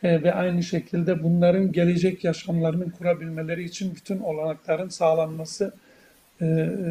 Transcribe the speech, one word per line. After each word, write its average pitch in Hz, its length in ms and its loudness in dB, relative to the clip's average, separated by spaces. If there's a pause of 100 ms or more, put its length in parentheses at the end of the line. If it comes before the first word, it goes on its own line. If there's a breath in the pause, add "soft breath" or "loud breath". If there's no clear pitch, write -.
e, 170 200 4
ve 175 100 4
aynı 180 300 0
şekilde 170 600 -2
bunların 175 480 4
gelecek 175 520 2
yaşamlarını 170 680 -2
kurabilmeleri 165 720 -4
için 175 320 -6
bütün 190 240 -6
olanakların 160 680 -4
sağlanması, 160 840 0 (680 soft breath)
e, 170 40 0
e, 160 40 2 (420)